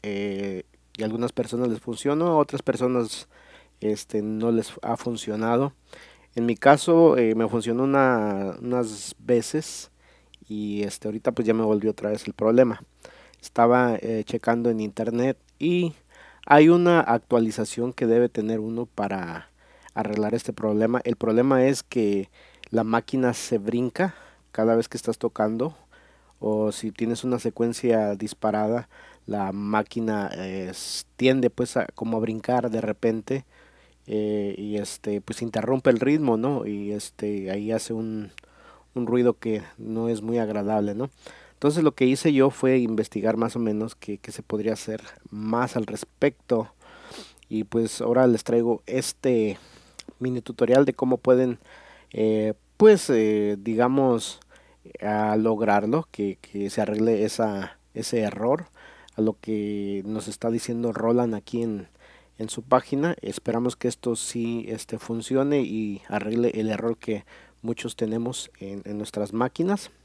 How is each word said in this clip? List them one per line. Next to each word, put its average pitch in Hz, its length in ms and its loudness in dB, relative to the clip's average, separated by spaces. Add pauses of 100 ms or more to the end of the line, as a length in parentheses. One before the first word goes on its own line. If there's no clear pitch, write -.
eh, 101 580 -6 (340)
y 107 60 -8
a 110 40 -2
algunas 117 260 -4
personas 120 380 -4
les 107 100 -4
funcionó, 143 480 -2
a 165 80 4
otras 143 260 2
personas, 123 640 -2 (540)
este, 107 420 -4
no 110 300 -2
les 113 280 -2
ha 117 160 -4
funcionado. 117 760 -2 (640)
En 117 100 0
mi 117 80 0
caso, 151 640 6
eh, 113 180 4
me 113 140 0
funcionó 117 340 -2
una, 113 800 2
unas 120 560 -6
veces 120 720 -2 (580)
y, 104 360 -4
este, 101 240 -8
ahorita, 110 240 -2
pues, 117 120 -2
ya 110 100 4
me 113 100 2
volvió 107 260 2
otra 104 200 -4
vez 107 180 -4
el 98 40 -8
problema. 117 480 4 (600)
Estaba, 120 540 4
eh, 113 280 -4
checando 117 460 0
en 110 80 -2
internet 117 580 -2 (220)
y 175 360 0 (520)
hay 151 220 10
una 175 320 8
actualización 117 920 0
que 123 140 -2
debe 117 220 4
tener 110 320 -4
uno 113 260 -6
para 98 640 -6 (420)
arreglar 107 440 -2
este 117 160 -4
problema. 110 500 2
El 120 140 -2
problema 127 500 4
es 135 160 2
que 101 480 0 (400)
la 113 140 2
máquina 120 500 0
se - 240 -4
brinca 120 560 -2 (380)
cada 113 240 2
vez 117 120 0
que - 80 -10
estás - 220 -4
tocando, 113 580 -2 (640)
o 107 320 0
si 107 220 -8
tienes 117 320 -4
una 123 160 -2
secuencia 113 720 0
disparada, 107 760 -2 (380)
la 98 240 -4
máquina, 107 840 -2
eh, 92 380 -8
s-, - 360 -10 (100)
tiende, 127 340 4
pues, - 260 -4
a, 120 100 -2 (100)
como 113 220 -4
a - 20 0
brincar 113 500 -2
de 110 120 -4
repente, 110 640 -2 (600)
eh, 104 500 -2
y, 104 200 -6
este, 101 440 -6
pues, - 220 -8
interrumpe 120 480 0
el 120 80 4
ritmo, 135 380 2
¿no? 123 300 -2
Y, 101 260 -6
este, 104 580 -6
ahí 104 220 -4
hace 113 220 -4
un, 110 360 -8 (640)
un 123 120 -4
ruido 120 320 2
que 107 240 -4 (140)
no 110 320 -4
es 110 140 -2
muy 117 160 -2
agradable, 104 560 -2
¿no? 127 160 -6 (420)
Entonces, 151 320 2
lo 190 100 4
que 131 120 4
hice 135 260 2
yo 135 160 6
fue 131 300 2
investigar 110 580 0
más 113 180 -2
o 127 40 -4
menos 110 360 -2
qué, - 220 -10
qué - 160 -16
se - 100 -14
podría 107 300 -2
hacer 110 300 -8 (260)
más 110 480 -2
al 113 80 -2
respecto. - 880 -4 (800)
Y, 107 140 -4
pues, 113 360 -2
ahora 123 260 4
les 117 160 4
traigo 117 440 0
este 117 720 0 (600)
mini 123 220 -4
tutorial 123 460 4
de 131 80 -2
cómo 127 240 0
pueden, 127 400 2 (520)
eh, 110 440 0 (240)
pues, 208 320 8
eh, 107 480 2
digamos, 120 800 0 (640)
a 107 340 0
lograrlo, 110 760 0
que, 101 300 -6
que 101 300 -8
se - 100 -4
arregle 107 440 2
esa, 104 520 -4 (160)
ese 113 280 -4
error, 110 480 -2 (460)
a - 60 -6
lo 107 180 0
que 104 680 -6
nos 107 200 -8
está 117 240 -6
diciendo 117 440 -4
Roland 117 400 2
aquí 117 280 -6
en, 104 260 -6 (500)
en 110 100 -8
su 113 140 -10
página. 139 580 0
Esperamos 117 560 -4
que - 120 -4
esto 117 280 -4
sí, 117 520 -6
este, 110 300 -10
funcione 131 640 0
y 107 480 -4
arregle 110 460 0
el 110 160 -2
error 113 260 -4
que 104 300 -8 (360)
muchos 117 340 -8
tenemos 117 640 -6
en, 98 240 -12
en 104 120 -10
nuestras 104 360 -6
máquinas. 165 580 -2 (140)